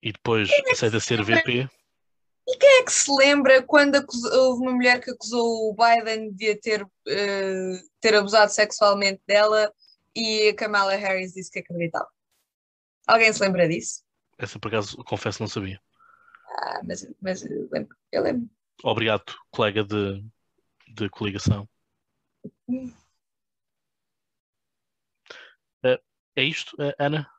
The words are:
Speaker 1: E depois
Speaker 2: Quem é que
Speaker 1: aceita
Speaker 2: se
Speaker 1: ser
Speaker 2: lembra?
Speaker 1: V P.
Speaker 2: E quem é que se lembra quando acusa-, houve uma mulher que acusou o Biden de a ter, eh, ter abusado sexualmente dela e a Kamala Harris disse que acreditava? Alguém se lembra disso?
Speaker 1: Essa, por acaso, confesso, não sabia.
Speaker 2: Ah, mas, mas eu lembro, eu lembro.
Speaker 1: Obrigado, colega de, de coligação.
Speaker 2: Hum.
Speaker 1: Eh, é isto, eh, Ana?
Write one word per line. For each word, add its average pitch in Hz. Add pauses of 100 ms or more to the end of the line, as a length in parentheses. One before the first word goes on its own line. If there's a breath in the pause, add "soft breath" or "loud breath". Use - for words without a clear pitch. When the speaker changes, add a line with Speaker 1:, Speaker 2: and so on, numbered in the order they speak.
Speaker 1:
E 117
depois 110
Speaker 2:
Quem 587
é 571
que 523
Speaker 1:
aceita 113
Speaker 2:
se -
Speaker 1:
ser 120
Speaker 2:
lembra? 107
Speaker 1:
V 113
P. 127 (720)
Speaker 2:
E 508
quem 539
é -
que 494
se -
lembra 269
quando 285
acusa-, 240
houve 254
uma 254
mulher 247
que -
acusou 233
o 208
Biden 220
de 208
a 202
ter, 208 (180)
eh, 190 (260)
ter 220
abusado 208
sexualmente 202
dela 214 (460 soft breath)
e 220
a 208
Kamala 202
Harris 190
disse 185
que -
acreditava? 170 (1000)
Alguém 226
se 208
lembra 180
disso? - (360)
Speaker 1:
Essa, -
por 107
acaso, 104
confesso, -
não 107
sabia. 98 (720 soft breath)
Speaker 2:
Ah, -
mas, 185 (140)
mas 185
eu -
lembro, - (160)
eu -
lembro. 240 (340)
Speaker 1:
Obrigado, 110 (260)
colega 107
de, 101 (640)
de 107
coligação. 101 (1000)
Speaker 2:
Hum. 254 (3000 loud breath)
Speaker 1:
Eh, 127 (340)
é 131
isto, -
eh, 143
Ana? 143